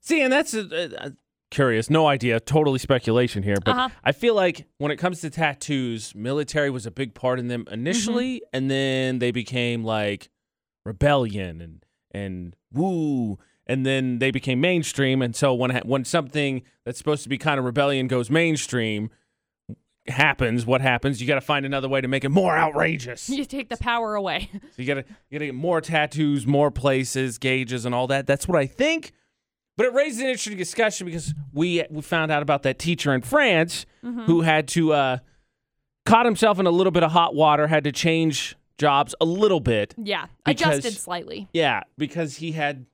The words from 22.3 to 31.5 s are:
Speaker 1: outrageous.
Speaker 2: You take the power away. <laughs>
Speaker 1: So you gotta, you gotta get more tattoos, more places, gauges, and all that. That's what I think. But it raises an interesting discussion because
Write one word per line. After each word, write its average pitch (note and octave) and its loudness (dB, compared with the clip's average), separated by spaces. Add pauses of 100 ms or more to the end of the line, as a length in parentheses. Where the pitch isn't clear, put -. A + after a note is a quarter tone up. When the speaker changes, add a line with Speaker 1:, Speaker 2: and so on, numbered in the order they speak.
Speaker 1:
outrageous. D#3 -2
Speaker 2:
You C#4 -4
take C4+ -10
the A3+ -10
power A#3 -2
away. F#3+ -4
<laughs> G3 -12 (160)
Speaker 1:
So B2+ -10
you B2+ -6
gotta, C#3 -2 (260)
you C#3+ -10
gotta D3 -6
get C3+ -8
more E3 0
tattoos, D3+ 0
more C#3+ 4
places, C3 -2
gauges, B2+ -2
and B2 -2
all B2+ 0
that. C3+ -2
That's C#3 0
what F3 2
I C#3 2
think. D#4 -2 (640)
But A#3 4
it A#3+ -2
raises C4+ 0
an C4+ -2
interesting G#3+ -4
discussion F#3+ -2
because D#3+ -6 (200)